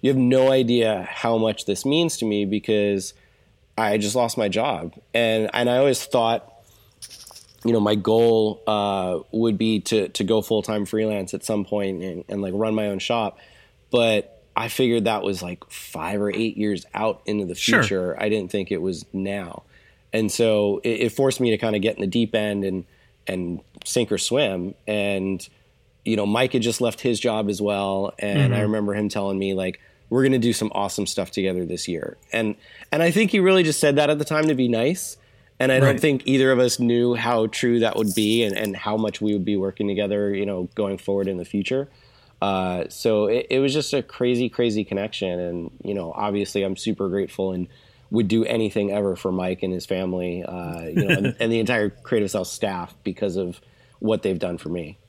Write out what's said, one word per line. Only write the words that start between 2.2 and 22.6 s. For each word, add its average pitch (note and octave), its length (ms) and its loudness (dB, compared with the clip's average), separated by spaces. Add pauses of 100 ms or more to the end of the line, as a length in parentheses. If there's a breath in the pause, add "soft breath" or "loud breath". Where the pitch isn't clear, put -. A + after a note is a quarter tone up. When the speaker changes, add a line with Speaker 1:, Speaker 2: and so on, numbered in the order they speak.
Speaker 1:
me G#2 200 0
because G2+ 680 0 (640 soft breath)
I A2 200 2
just G#2 180 0
lost A#2+ 220 0
my G#2+ 120 0
job. G2 440 -2 (200)
And, A2 400 2
and A#2+ 160 2
I B2 80 2
always C3+ 260 2
thought, A#2 440 0 (1160)
you A#2 100 0
know, A2+ 60 4
my G#2 160 2
goal, A2 720 2
uh, G2 540 0 (120)
would A2+ 260 0
be A2 240 2
to, G#2 280 0
to - 140 -4
go G#2+ 180 2
full-time G#2+ 440 -2
freelance G#2+ 480 -4
at F#2+ 100 -8
some G#2 200 -2
point F#2+ 400 -4
and, F2+ 240 -8
and, G2+ 140 -6
like, F#2+ 140 -4
run A2 180 0
my G#2+ 140 0
own G2+ 120 -4
shop. A2+ 380 -2 (540 loud breath)
But A2+ 500 0 (140)
I A2+ 120 -2
figured A#2 380 2
that G#2+ 160 0
was, F#2+ 220 -4
like, F2+ 260 -10
five E2+ 500 -8
or G2+ 140 0
eight A2+ 240 -2
years G#2 360 -2
out G#2 320 -2
into G#2 200 -2
the F2 100 -6
Speaker 2:
Sure. - 280 2
Speaker 1:
future. F#2 360 -2
I G#2+ 100 0
didn't G#2 220 -2
think G2 200 -2
it E2+ 100 -2
was F2+ 320 -4
now. F#2+ 500 -6 (480 soft breath)
And G#2+ 200 0
so G#2 520 2
it, A#2 180 0
it A#2 100 2
forced C3+ 280 0
me A#2+ 120 2
to G#2+ 60 2
kinda A2 220 0
get G#2 160 2
in - 60 -6
the G2 60 0
deep A2 260 0
end G#2 320 0